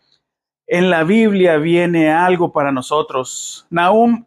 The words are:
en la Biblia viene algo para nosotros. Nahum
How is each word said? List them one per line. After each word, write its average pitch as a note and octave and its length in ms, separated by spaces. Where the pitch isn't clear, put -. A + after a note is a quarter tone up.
en F3+ 240
la D#3+ 140
Biblia G3 540
viene E3+ 520
algo F3 420
para C#3+ 200
nosotros. C3+ 960
Nahum A3 560